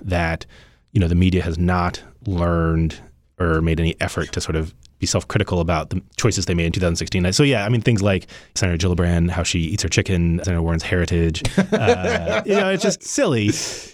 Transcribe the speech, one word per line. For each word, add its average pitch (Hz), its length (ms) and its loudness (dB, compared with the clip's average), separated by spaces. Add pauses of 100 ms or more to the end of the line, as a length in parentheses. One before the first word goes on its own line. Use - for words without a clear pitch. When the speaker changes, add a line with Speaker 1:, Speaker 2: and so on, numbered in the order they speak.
Speaker 1:
that, 85 460 -2 (460)
you 104 80 2
know, 85 80 4
the 87 60 2
media 90 280 4
has 82 160 -4
not 90 440 0 (220)
learned 85 720 0 (400)
or 82 220 2
made 82 200 2
any 82 200 0
effort - 320 -4
to 87 80 -4
sort 80 160 -4
of 80 180 -4 (240)
be - 80 -4
self-critical - 540 0
about 80 300 -2
the 95 120 -4 (140)
choices 98 300 0
they 92 80 0
made 85 100 2
in 82 80 0
two - 80 -2
thousand 85 160 0
sixteen. 87 380 -2
So, - 80 2
yeah, 120 240 2
I - 20 -2
mean, 120 140 0
things 113 180 2
like 98 280 0 (260)
Senator 90 340 0
Gillibrand, 87 420 2
how 85 120 -4
she - 160 -2
eats 82 240 -2
her 82 80 -4
chicken, 85 520 0
Senator 87 200 0
Warren's 82 220 0
heritage. 82 640 0
Speaker 2:
<laughs> - 40 -2 (180)
Speaker 1:
Uh, 214 760 0
you 202 80 0
know, 196 160 2
it's 196 120 -2
just - 200 -2
silly. 127 480 0 (440)